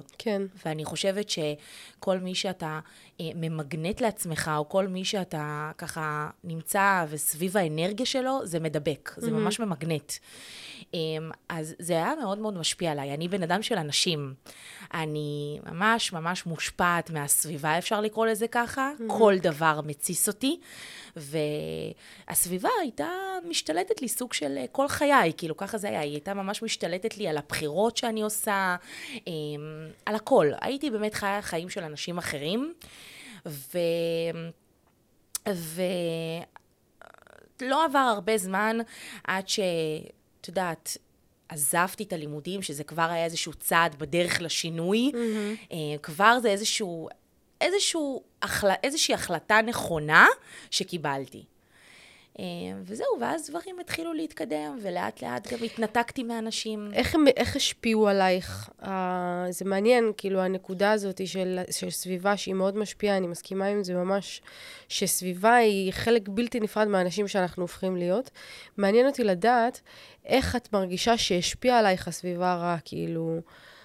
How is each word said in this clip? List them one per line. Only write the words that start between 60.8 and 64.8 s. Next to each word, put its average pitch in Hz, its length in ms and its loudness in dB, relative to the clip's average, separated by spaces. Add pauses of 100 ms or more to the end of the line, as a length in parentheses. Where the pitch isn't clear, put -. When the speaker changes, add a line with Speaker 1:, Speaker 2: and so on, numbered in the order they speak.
Speaker 1:
הזאת 196 360 0
של, 185 320 -2 (120)
של 185 180 -4
סביבה 185 480 0
שהיא 190 180 -4
מאוד 196 220 2
משפיעה, 202 400 0
אני 185 100 0
מסכימה 190 380 -4
עם 208 180 0
זה 180 100 -4
ממש, 185 480 -2 (460)